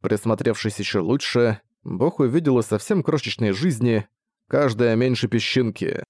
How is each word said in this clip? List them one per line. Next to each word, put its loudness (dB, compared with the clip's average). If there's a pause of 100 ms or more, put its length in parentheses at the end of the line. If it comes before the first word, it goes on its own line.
Присмотревшись -2
еще -2
лучше, 0 (220)
Бог -2
увидел 2
из 0
совсем 0
крошечной -2
жизни, 0 (400)
каждая 2
меньше 0
песчинки. -2